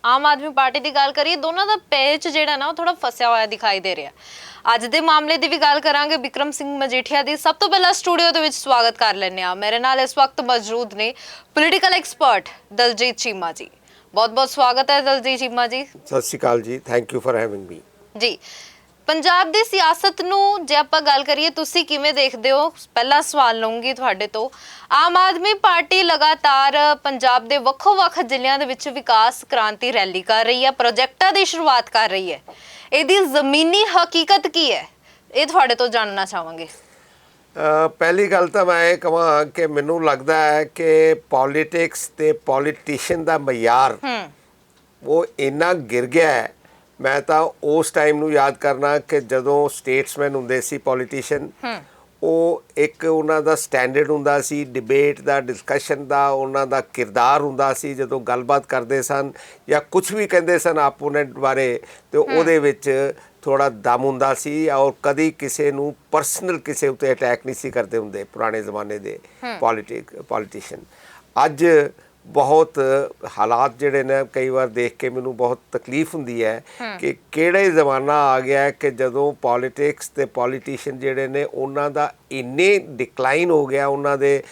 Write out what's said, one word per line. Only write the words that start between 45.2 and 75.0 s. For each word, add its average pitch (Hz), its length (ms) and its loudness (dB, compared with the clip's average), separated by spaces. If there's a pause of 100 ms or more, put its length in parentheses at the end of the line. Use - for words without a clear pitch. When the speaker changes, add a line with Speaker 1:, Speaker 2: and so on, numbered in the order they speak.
Speaker 2:
ਇੰਨਾ 147 360 0
ਗਿਰ 123 320 -2
ਗਿਆ 156 240 4
ਹੈ। 117 220 -2 (480)
ਮੈਂ 135 200 0
ਤਾਂ 156 280 2 (160)
ਉਸ 151 260 0
ਟਾਈਮ 151 280 2
ਨੂੰ 151 140 -2
ਯਾਦ 139 220 2
ਕਰਨਾ 143 440 0
ਕਿ 143 220 -2
ਜਦੋਂ 131 480 0
ਸਟੇਟਸਮੈਨ 139 680 -4
ਹੁੰਦੇ 127 260 -2
ਸੀ 139 180 -8
ਪੋਲੀਟੀਸ਼ੀਅਨ, 135 720 -4 (140)
Speaker 1:
ਹੂੰ। 233 100 -6 (480)
Speaker 2:
ਉਹ 165 400 0 (140)
ਇੱਕ 151 280 -2
ਉਹਨਾਂ 156 380 0
ਦਾ 156 120 2
ਸਟੈਂਡਰਡ 135 560 0
ਹੁੰਦਾ 143 300 0
ਸੀ, 147 240 -6
ਡਿਬੇਟ 135 560 0
ਦਾ, 139 200 0
ਡਿਸਕਸ਼ਨ 131 640 -6
ਦਾ, 139 220 2
ਉਹਨਾਂ 135 380 -2
ਦਾ 131 140 0
ਕਿਰਦਾਰ 123 600 0
ਹੁੰਦਾ 135 340 0
ਸੀ। 139 200 -8
ਜਦੋਂ 131 260 -4
ਗੱਲਬਾਤ 123 460 -2
ਕਰਦੇ 127 360 -2
ਸਨ 139 300 -4 (360)
ਜਾਂ 147 120 2 (100)
ਕੁਛ 185 220 -2
ਵੀ 214 140 -2
ਕਹਿੰਦੇ 175 320 2
ਸਨ 160 200 0
ਆਪੋਨੈਂਟ 143 520 -2
ਬਾਰੇ, 131 500 -2 (320)
ਤੇ 147 60 2
Speaker 1:
ਹੂੰ। 147 200 2
Speaker 2:
ਉਹਦੇ 165 200 4
ਵਿੱਚ 139 540 0 (300)
ਥੋੜ੍ਹਾ 139 260 2
ਦਮ 120 360 0
ਹੁੰਦਾ 135 300 0
ਸੀ 151 360 -4
ਔਰ 135 220 2 (100)
ਕਦੀ 147 280 0
ਕਿਸੇ 143 420 -4
ਨੂੰ 143 240 -6 (160)
ਪਰਸਨਲ 160 460 -2
ਕਿਸੇ 143 300 -4
ਉੱਤੇ 131 240 -2
ਅਟੈਕ 123 340 -2
ਨਹੀਂ 127 100 -8
ਸੀ 131 140 -10
ਕਰਦੇ 113 280 -4
ਹੁੰਦੇ 101 260 -8
ਪੁਰਾਣੇ 110 380 -4
ਜ਼ਮਾਨੇ 104 360 -8
ਦੇ 101 200 -12 (260)
Speaker 1:
ਹੂੰ। 226 140 -10
Speaker 2:
ਪੋਲੀਟਿਕ-, 113 640 -4
ਪੋਲੀਟੀਸ਼ੀਅਨ। 107 580 -10 (640)
ਅੱਜ 156 220 0 (600)
ਬਹੁਤ 147 540 2 (580)
ਹਾਲਾਤ 117 400 0
ਜਿਹੜੇ 139 240 0
ਨੇ 135 120 0 (180)
ਕਈ 131 160 -2
ਵਾਰ 131 180 0
ਦੇਖ 120 300 -4
ਕੇ 127 140 -6